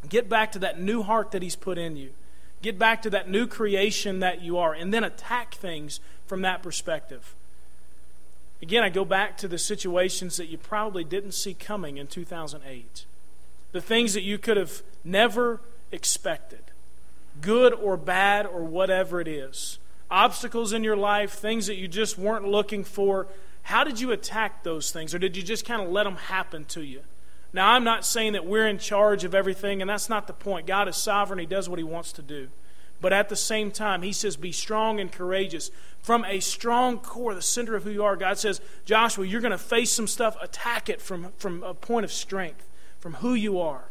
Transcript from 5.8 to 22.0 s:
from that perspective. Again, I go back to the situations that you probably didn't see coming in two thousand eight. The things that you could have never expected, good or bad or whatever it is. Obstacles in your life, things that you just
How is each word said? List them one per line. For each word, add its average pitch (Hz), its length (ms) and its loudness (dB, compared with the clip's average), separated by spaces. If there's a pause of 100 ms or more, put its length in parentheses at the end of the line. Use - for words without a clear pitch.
from 190 140 -2
that 185 200 2
perspective. 151 720 -4 (1300)
Again, 208 220 2
I 196 60 4
go 190 160 0
back 190 320 0
to 202 100 -4
the 170 100 -4
situations 185 800 0
that 170 120 -4
you 156 100 -6
probably 208 480 -2
didn't 190 260 -4
see 190 220 -4
coming 175 420 -4
in 143 120 -6
two 175 180 -4
thousand 156 420 -6
eight. 123 380 -6 (680)
The 180 80 -2
things 226 360 2
that 196 80 0
you 202 140 0
could 214 200 2
have 175 240 0 (240)
never 220 560 4 (320)
expected, - 640 -2 (800)
good 233 320 8
or 208 240 2
bad 190 500 4
or 170 200 -2
whatever 180 560 2
it 160 80 -2
is. 139 500 -4 (320)
Obstacles 220 640 4
in 226 100 0
your 214 140 2
life, 202 340 2
things 214 360 -2
that 202 100 -2
you 185 100 -4
just 202 300 0